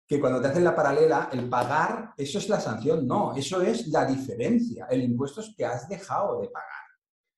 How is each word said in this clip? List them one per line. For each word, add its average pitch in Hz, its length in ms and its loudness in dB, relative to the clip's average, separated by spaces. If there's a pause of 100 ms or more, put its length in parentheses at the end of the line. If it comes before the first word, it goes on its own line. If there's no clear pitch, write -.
que 143 140 2
cuando 127 200 2
te 139 60 0
hacen 175 160 2
la 165 140 4
paralela, 156 560 4
el 123 160 -2
pagar, 151 680 -2
eso 143 220 -4
es - 100 -6
la 190 120 2
sanción. 131 480 0
No, 170 260 0
eso 180 260 -2
es 190 280 0
la 151 160 2
diferencia. 135 840 0
El 131 140 2
impuesto 123 380 -2
es - 160 -12
que 131 100 -4
has 120 220 -6
dejado 170 520 -4
de 98 80 -6
pagar. - 220 -12 (680)